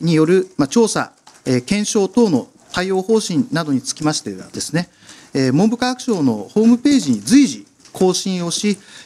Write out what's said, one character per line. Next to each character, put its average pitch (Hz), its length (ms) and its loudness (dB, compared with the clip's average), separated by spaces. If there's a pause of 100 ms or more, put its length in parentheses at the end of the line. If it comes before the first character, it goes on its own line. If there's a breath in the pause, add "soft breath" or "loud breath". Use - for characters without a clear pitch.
に 165 140 0
よ 156 120 4
る、 185 300 2
ま 147 100 0
あ、 - 20 -6
調 233 180 2
査、 139 260 -4 (320)
え 127 120 0
ー、 123 80 -2
検 208 260 -2
証 196 180 0
等 220 220 2
の 117 180 -2 (240)
対 185 200 -4
応 185 100 -2
方 220 180 2
針 151 320 -2
な 165 120 -2
ど 147 80 -4
に 123 100 -2
つ - 120 -10
き 151 100 -12
ま 156 80 0
し - 80 -6
て 101 140 -10
は 92 180 -18
で - 80 -12
す - 140 -10
ね、 175 140 -2 (460 loud breath)
え 131 160 2
ー、 - 20 0
文 185 160 4
部 233 80 -2
科 247 120 -2
学 254 120 -6
省 190 220 -4
の 107 280 -2
ホ 214 120 0
ー 226 40 4
ム 233 120 6
ペ 285 180 2
ー 233 40 4
ジ 147 100 -4
に 107 100 0
随 220 260 4
時 113 200 -8 (260)
更 185 220 2
新 180 320 -4
を 170 40 -4
し、 202 280 -2 (280 loud breath)